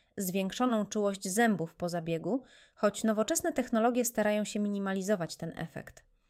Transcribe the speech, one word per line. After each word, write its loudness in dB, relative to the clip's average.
zwiększoną 0
czułość -2
zębów 2
po -4
zabiegu, -2
choć 0
nowoczesne 2
technologie 2
starają 0
się -4
minimalizować -2
ten -8
efekt. -10